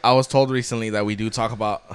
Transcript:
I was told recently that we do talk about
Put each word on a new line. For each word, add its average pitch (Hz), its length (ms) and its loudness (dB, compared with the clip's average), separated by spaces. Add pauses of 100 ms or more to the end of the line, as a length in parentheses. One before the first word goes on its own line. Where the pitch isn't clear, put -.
I 123 80 6
was 131 120 4
told 135 260 2
recently 120 400 -4
that 104 140 0
we 107 120 -2
do 110 120 -4
talk 113 220 -2
about 104 320 -4 (100)